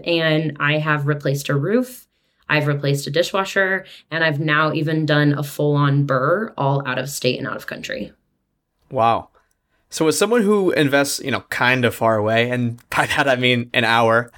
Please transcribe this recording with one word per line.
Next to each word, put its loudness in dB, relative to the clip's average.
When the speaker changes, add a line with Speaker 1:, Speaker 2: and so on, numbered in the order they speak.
Speaker 1:
And 0
I 0
have -2
replaced -2
a 0
roof. -2
I've 2
replaced -2
a -8
dishwasher, -2
and -2
I've 0
now 2
even -2
done 2
a -4
full-on 0
burr -2
all 0
out -4
of -6
state 0
and -8
out -8
of -16
country. -10
Speaker 2:
Wow. 0
So 0
as 0
someone 2
who 2
invests, 0
you -8
know, -2
kind 2
of 2
far 2
away, 0
and -2
by 0
that 0
I 4
mean 0
an 0
hour, 2